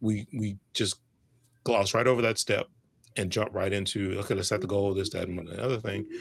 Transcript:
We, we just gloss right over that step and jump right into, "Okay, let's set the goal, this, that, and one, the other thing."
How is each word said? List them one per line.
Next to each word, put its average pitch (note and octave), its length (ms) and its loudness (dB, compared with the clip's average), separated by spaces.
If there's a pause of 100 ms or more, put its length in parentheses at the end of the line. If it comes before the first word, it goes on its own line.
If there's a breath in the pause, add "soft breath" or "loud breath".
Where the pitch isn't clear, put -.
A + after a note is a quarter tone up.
We, G#2+ 320 0
we G#2 260 -4 (160)
just - 260 -2 (640)
gloss G#2+ 300 2
right A#2 120 4
over B2 160 4
that A2+ 160 2
step - 300 0 (480)
and F#2+ 140 -2
jump G#2+ 240 -2
right F#2+ 180 0
into, G2 480 -2
"Okay, G#2 140 0
let's F#2+ 140 0
set G2+ 140 0
the F#2+ 40 -4
goal, G2 280 2
this, F#2+ 160 -2
that, F2 180 -4
and F2+ 80 -4
one, E2+ 100 -8
the G2+ 160 -8
other B2 180 -2
thing." G#2+ 260 -4 (140 loud breath)